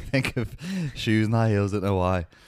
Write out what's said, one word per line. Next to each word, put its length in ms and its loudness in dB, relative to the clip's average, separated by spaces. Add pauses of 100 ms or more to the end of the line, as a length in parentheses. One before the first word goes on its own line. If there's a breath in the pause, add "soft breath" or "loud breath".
(100)
think 260 0
of 200 -6 (380 loud breath)
shoes 320 2
and 80 0
high 160 4
heels? 220 2
I 40 -2
don't 80 -2
know 120 2
why. 260 2 (260 loud breath)